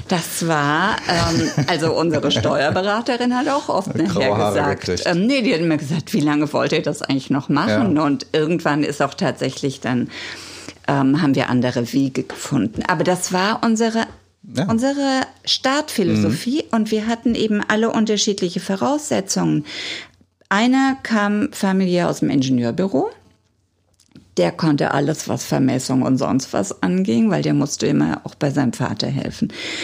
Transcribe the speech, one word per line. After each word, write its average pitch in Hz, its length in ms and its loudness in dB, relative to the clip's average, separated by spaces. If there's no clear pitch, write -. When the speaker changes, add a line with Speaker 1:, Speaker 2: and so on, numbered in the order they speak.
Speaker 1:
Das 170 400 -4
war, 156 480 0
ähm, 165 580 0
also 165 260 0
unsere 151 380 0
Speaker 2:
<laughs> 147 80 2
Speaker 1:
Steuerberaterin 208 960 0
hat 247 140 0
auch 285 180 -2
oft - 260 -2
Speaker 2:
Graue - 140 0
Speaker 1:
nachher 104 300 0
Speaker 2:
Haare 104 180 2
Speaker 1:
gesagt, - 300 0
Speaker 2:
gekriegt. 90 220 -2
Speaker 1:
ähm, 175 200 2
nee, 269 140 2
die 262 120 2
hat 160 60 0
immer 165 180 2
gesagt, 156 360 -4
"Wie 170 80 2
lange 147 320 0
wollt 131 180 0
ihr 156 100 2
das 151 200 -4
eigentlich 135 280 -2
noch 139 200 0
machen?" 113 480 2
Speaker 2:
Ja. - 80 2
Speaker 1:
Und 143 260 -2
irgendwann 156 520 2
ist - 180 -2
auch 139 120 -2
tatsächlich 131 680 -2
dann, 120 280 -2
ähm, 143 340 4
haben 139 140 4
wir 127 140 0
andere 123 420 0
Wege 135 320 0
gefunden. - 640 -4
Aber 165 160 2
das 180 300 0
war 196 300 0
unsere, 226 420 2
Speaker 2:
Ja. 190 140 0
Speaker 1:
unsere 269 520 0
Startphilosophie. 240 1200 0
Speaker 2:
Mhm. - 140 -20
Speaker 1:
Und 214 140 0
wir 214 160 0
hatten 233 280 0
eben 214 320 0
alle 220 240 2
unterschiedliche 202 720 0
Voraussetzungen. 196 1040 -2
Einer 262 560 2
kam 208 480 0
familiär 180 580 2
aus - 120 -4
dem 160 80 0
Ingenieurbüro. 135 800 0
Der 175 160 4
konnte 160 400 2
alles, 147 340 0
was 127 160 -2
Vermessung 131 580 0
und 131 160 2
sonst 131 360 0
was - 280 -2
anging, 196 480 2
weil 151 120 2
der 151 120 0
musste - 340 0
immer 147 360 0
auch - 120 -12
bei 143 160 0
seinem 135 200 0
Vater 127 360 -2
helfen. - 440 -4